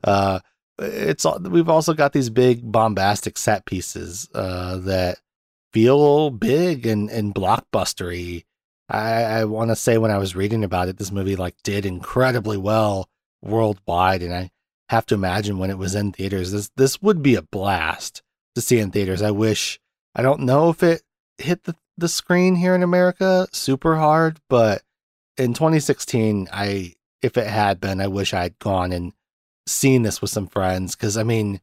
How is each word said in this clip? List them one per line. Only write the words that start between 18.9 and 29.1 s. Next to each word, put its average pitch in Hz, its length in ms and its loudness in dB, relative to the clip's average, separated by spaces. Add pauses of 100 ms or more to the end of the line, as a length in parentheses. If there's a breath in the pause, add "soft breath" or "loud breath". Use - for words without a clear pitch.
theaters. 95 320 -2
I 107 80 0
wish, 107 500 -2 (340)
I - 80 -2
don't 139 180 2
know 139 300 4
if - 120 -2
it 170 200 2 (360)
hit - 260 -4
the, 165 120 -8 (200)
the 170 120 -2
screen 180 480 2
here 180 180 2
in 180 80 2
America 180 680 2
super 160 440 0
hard, 156 520 2
but 113 340 4 (540)
in 120 180 0
twenty 160 260 2
sixteen, 110 720 0
I, 101 420 -6 (280)
if 127 160 0
it 110 80 0
had 101 340 0
been, 95 200 -2
I 98 80 -2
wish 98 260 -2
I 92 80 0
had 87 160 -6
gone 92 340 -2
and 90 200 -6 (540)